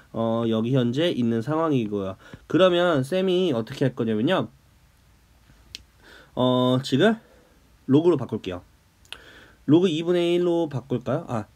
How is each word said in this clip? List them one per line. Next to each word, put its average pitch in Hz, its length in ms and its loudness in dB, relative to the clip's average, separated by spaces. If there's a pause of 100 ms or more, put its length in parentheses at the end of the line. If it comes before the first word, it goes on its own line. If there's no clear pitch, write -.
(120)
어, 113 360 -2
여기 113 280 0
현재 131 340 0
있는 117 320 -2
상황이고요. 117 760 -2 (300)
그러면 175 560 2
쌤이 185 500 0
어떻게 120 320 -4
할 127 120 -2
거냐면요. 117 500 0 (1900)
어, 127 480 2
지금 202 320 2 (720)
로그로 156 300 4
바꿀게요. 104 460 -8 (1040)
로그 175 220 6
이분의 170 480 0
일로 170 320 0
바꿀까요? 131 600 -6
아, 117 280 -6